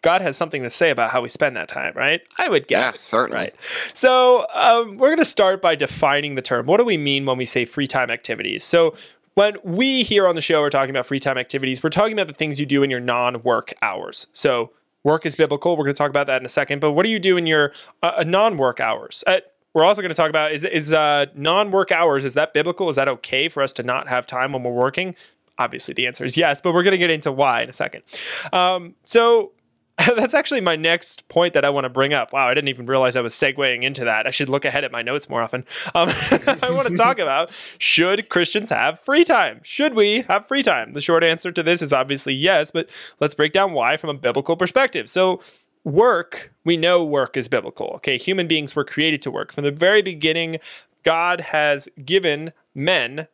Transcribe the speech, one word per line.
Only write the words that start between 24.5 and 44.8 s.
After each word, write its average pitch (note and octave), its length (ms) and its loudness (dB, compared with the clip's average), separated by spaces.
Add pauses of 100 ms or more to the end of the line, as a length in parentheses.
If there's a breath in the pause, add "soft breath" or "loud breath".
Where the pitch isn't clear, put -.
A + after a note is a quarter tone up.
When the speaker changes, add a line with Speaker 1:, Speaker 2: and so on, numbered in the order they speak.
Speaker 1:
when B2+ 80 -6
we're B2 100 -4
working? C3+ 420 -2 (440 soft breath)
Obviously, - 340 -4
the B2+ 140 -2
answer B2 180 -8
is C3 140 -2
yes, D3+ 240 2
but F3 100 0
we're F3 100 2
gonna F#3+ 140 4
get F3 140 2
into D#3 200 -2
why C3 320 2
in B2 60 -6
a - 60 -14
second. - 280 -6 (500 loud breath)
Um, F3+ 420 0 (100)
so A#3 480 4 (480)
<laughs> A3+ 160 2
that's A#3 160 0
actually C#4+ 300 0
my E3+ 140 2
next E3 520 -2
point E3+ 240 2
that C#3+ 100 2
I C#3+ 60 2
wanna C#3 220 0
bring C3+ 240 0
up. B2 180 -2
Wow, C3+ 160 2
I B2+ 60 2
didn't C#3+ 140 0
even B2 180 -8
realize C3 300 2
I B2+ 40 0
was A#2 140 -4
segueing C3 480 0
into C3 240 -4
that. A2 200 0
I C3 40 -4
should B2+ 180 -4
look C#3 160 -2
ahead C#3+ 180 -2
at C3 80 -6
my A#2+ 120 -8
notes C3+ 260 -6
more A#2+ 140 -2
often. B2 240 -6 (280 loud breath)
Um, E3+ 140 2
<laughs> - 220 -4 (320)
I B3+ 80 -2
wanna B3 260 -2
talk A#3 220 2
Speaker 2:
<laughs> F3 80 -2
Speaker 1:
about, D3+ 260 -2 (240 loud breath)
should F#3+ 540 0
Christians G3+ 400 0
have C#3 300 0
free D4 240 4
time? F3+ 380 2
Should D4 320 -2
we G#3+ 280 4
have G3+ 260 0
free F#3 140 0
time? C3+ 320 0
The C#3+ 80 -6
short E3 200 4
answer E3 300 0
to F3 100 -2
this E3+ 200 2
is C#3+ 100 0
obviously C3+ 420 0
yes, D3+ 360 2
but E3 180 -4 (320 loud breath)
let's D3 140 0
break D3+ 180 0
down G3 200 2
why C3+ 260 0
from D#3+ 120 -8
a C#3+ 40 -4
biblical C3+ 420 -2
perspective. F3+ 540 0